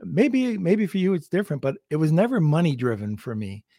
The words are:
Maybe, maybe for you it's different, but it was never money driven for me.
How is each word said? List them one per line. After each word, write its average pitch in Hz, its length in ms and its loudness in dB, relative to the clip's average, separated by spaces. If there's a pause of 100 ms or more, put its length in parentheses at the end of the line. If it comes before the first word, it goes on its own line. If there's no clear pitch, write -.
Maybe, 240 560 0
maybe 190 300 2
for 196 100 -6
you 185 160 2
it's 160 140 -4
different, 170 340 -2
but 135 140 -2 (140)
it 151 80 -2
was 156 160 2
never 226 260 2
money 151 380 2
driven 107 400 -4
for 117 180 -10
me. 101 300 -10 (140)